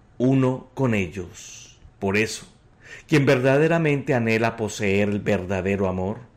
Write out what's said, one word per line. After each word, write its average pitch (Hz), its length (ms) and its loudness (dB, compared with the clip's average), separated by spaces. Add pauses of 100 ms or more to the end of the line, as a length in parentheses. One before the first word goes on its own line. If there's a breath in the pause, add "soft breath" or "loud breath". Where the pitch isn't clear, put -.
(180)
uno 131 560 2
con 127 200 0
ellos. - 840 -8 (200)
Por 98 180 0
eso, - 280 -2 (640 loud breath)
quien 143 180 2
verdaderamente 143 880 2
anhela 113 440 0
poseer 101 500 0
el 104 140 -2
verdadero 95 640 -2
amor, 92 320 -4 (180)